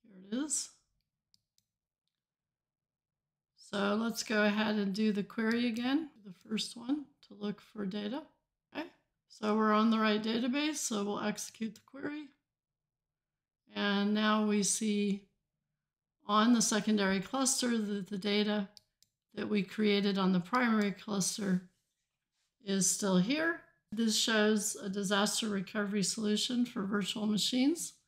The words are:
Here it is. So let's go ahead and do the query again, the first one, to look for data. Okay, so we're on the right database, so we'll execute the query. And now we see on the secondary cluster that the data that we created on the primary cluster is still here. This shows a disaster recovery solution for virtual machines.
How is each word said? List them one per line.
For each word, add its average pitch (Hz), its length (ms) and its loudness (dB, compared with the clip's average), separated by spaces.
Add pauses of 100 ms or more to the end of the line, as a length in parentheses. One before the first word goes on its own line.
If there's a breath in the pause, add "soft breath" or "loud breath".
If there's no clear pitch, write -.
Here 190 180 -20 (100)
it 262 140 -2
is. - 240 -4 (2750)
So 202 400 -2
let's 226 260 -2
go 214 220 2
ahead 214 320 2
and 202 180 0
do 214 180 2
the 202 120 -2
query 233 420 -2
again, 254 440 -2 (140)
the 196 120 -18 (120)
first 220 300 -6
one, 262 280 -4 (220)
to 202 60 -20
look 208 280 -6
for 214 260 -12
data. 208 340 -6 (560)
Okay, 320 80 -6 (420)
so 214 280 -2
we're 220 180 4
on 220 160 4
the 220 80 4
right 214 240 2
database, 262 540 0
so 208 280 -4
we'll 202 160 -4
execute 208 540 -6
the - 140 -20
query. 294 400 -10 (1500)
And 202 380 2
now 214 320 2
we 208 160 2
see 208 600 0 (1040)
on 214 260 6
the 226 80 4
secondary 208 600 2
cluster 254 540 0
that 202 320 -4
the 208 120 -6
data 208 500 0 (640)
that 202 160 -8
we 208 140 2
created 202 560 2
on 190 120 4
the 180 80 4
primary 220 520 2
cluster 190 720 -2 (1000)
is 196 240 0
still 190 300 2
here. 311 440 0 (340)
This 220 220 0
shows 214 580 2
a 202 140 -8
disaster 202 580 0
recovery 202 560 -2
solution 214 640 0
for 208 180 -6
virtual 208 420 -2
machines. 254 680 0 (140)